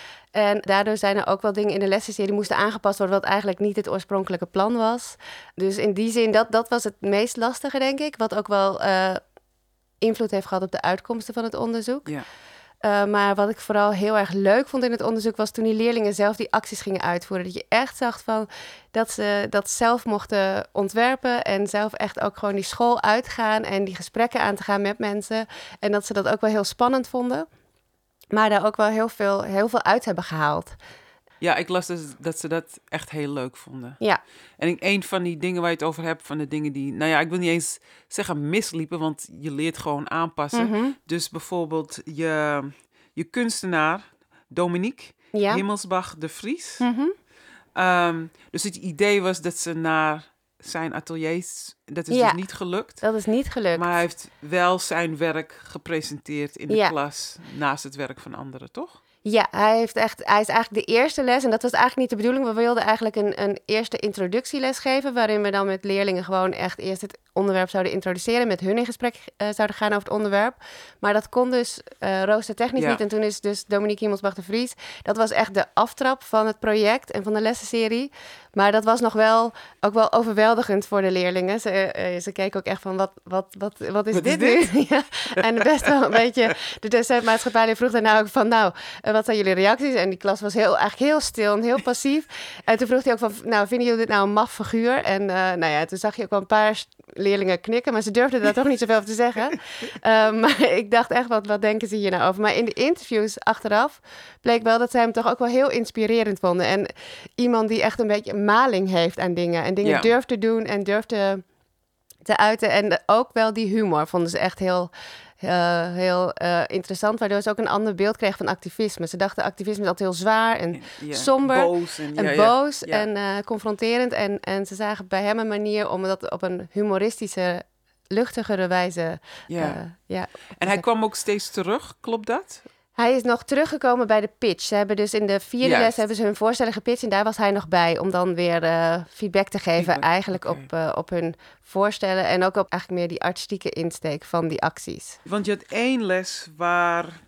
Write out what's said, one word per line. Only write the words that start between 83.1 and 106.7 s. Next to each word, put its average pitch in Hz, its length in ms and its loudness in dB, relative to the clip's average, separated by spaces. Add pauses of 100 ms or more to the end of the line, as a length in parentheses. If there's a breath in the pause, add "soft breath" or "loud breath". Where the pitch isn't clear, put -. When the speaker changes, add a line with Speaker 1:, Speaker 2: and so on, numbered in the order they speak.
Speaker 1:
wat, 190 220 -4 (120)
wat, 196 160 -6 (180)
wat 202 160 0
is 220 60 2
Speaker 2:
Wat 180 120 2
is 262 120 2
Speaker 1:
dit - 20 -4
nu?" 247 200 6 (120)
Speaker 2:
dit? 269 160 4
Speaker 1:
<laughs> - 20 0
Ja, 285 140 4 (320 loud breath)
en 226 280 2
best 294 240 4
wel 277 160 6
een - 80 2
beetje, 226 440 4 (240 loud breath)
de 220 80 -6
docent 233 360 2
maatschappijleer 226 520 4
vroeg 233 160 0
daarna 220 280 6
ook 214 80 2
van, 220 200 2
"Nou, 220 260 4 (280 loud breath)
eh, 220 120 0
wat 220 120 2
zijn 220 120 2
jullie 190 160 4
reacties?" 233 400 4
En 190 160 2
die 185 100 -4
klas 196 220 0
was 202 120 -4
heel, 214 240 4
eigenlijk 262 340 2
heel 311 100 4
stil 208 340 0
en 220 80 0
heel 240 180 0
passief. 277 440 -2 (400 loud breath)
En 226 120 4
toen 240 100 0
vroeg 254 160 2
hij 254 100 2
ook 220 60 -2
van, 220 140 -2 (100)
"Nou, 208 240 2
vinden 240 200 0
jullie 226 180 2
dit 214 100 -2
nou 196 120 4
een 208 60 0
maf 214 200 2
figuur?" 233 500 0
En, 196 260 0
eh, 180 60 -2
nou 185 360 0
ja, 151 140 2
toen 190 120 -8
zag 208 180 -4
je 233 80 -6
ook 185 60 -8
wel 202 100 2
een 190 60 -4
paar 214 300 4
s-, - 120 -10 (260)
leerlingen 196 480 2
knikken, 233 320 0
maar 220 80 2
ze 214 100 -4
durfden 247 300 2
daar 208 120 4
toch 269 140 2
niet 254 120 2
zoveel 226 160 2
over 208 120 2
te 220 80 -8
zeggen. 240 340 0
Speaker 2:
<laughs> 330 100 -6 (420 loud breath)
Speaker 1:
Eh, 220 300 6
maar 226 300 4
ik 214 300 2
dacht 233 200 4
echt, 247 160 2
"Wat, 214 200 0
wat 208 140 0
denken 214 260 0
ze 196 80 -6
hier 202 160 0
nou 185 180 2
over?" 190 120 0
Maar 208 140 2
in 233 100 2
de 220 80 -2
interviews 233 640 0
achteraf 220 600 0 (420 loud breath)
bleek 233 220 2
wel 226 160 4
dat 240 120 -2
zij 247 100 4
hem 233 100 2
toch 226 180 0
ook 240 100 0
wel 240 80 2
heel 254 220 2
inspirerend 220 720 0
vonden. 180 260 2
En 190 200 2 (500 loud breath)